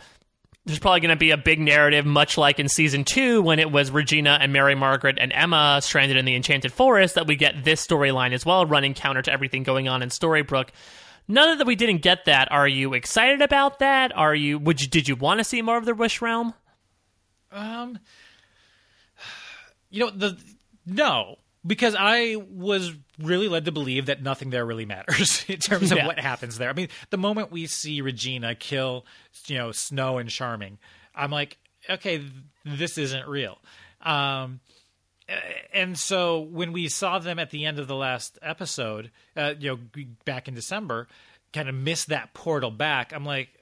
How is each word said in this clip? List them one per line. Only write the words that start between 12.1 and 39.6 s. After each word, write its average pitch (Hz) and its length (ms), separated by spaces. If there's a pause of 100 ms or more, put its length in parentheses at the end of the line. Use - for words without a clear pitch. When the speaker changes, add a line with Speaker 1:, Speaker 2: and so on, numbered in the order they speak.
Speaker 1:
that, 135 260
are 143 160
you 135 260
excited 240 480
about 277 380
that? 269 380
Are 156 180
you, 147 240
would 151 220
you, 135 80
did 151 180
you 135 80
wanna 170 300
see 240 160
more 233 160
of 226 80
the 233 100
Wish 226 260
Realm? 233 320 (1000)
Speaker 2:
Um, 226 460 (1900)
you 202 120
know, 240 80
the, 196 280 (480)
no. 170 520 (280)
Because 214 340
I 226 380 (120)
was 190 440 (260)
really 180 300
led 165 160
to 165 80
believe 135 320
that 139 180
nothing 135 280
there 120 140
really 113 200
matters 104 600
<laughs> - 40
in 190 80
terms 185 340
of 175 60
Speaker 1:
Yeah. 139 100
Speaker 2:
what 160 100
happens 123 400
there. 123 120
I 135 40
mean, 180 140 (220)
the 202 80
moment 208 340
we 165 160
see 151 320
Regina 123 560
kill, 131 500 (420)
you 139 100
know, 117 160
Snow 131 440
and 120 120
Charming, 107 480 (360)
I'm 143 160
like, 143 280 (320)
"Okay, 185 300
th-, 139 120 (320)
this 151 340
isn't 135 300
real." 139 300 (420)
Um, 135 640 (640)
a-, 180 480
and 185 240
so 175 400
when 165 320
we 170 160
saw 185 320
them 170 180
at 165 120
the 151 160
end 151 140
of 135 100
the 139 60
last 131 460
episode, 117 720 (240)
uh, 147 240
you 143 120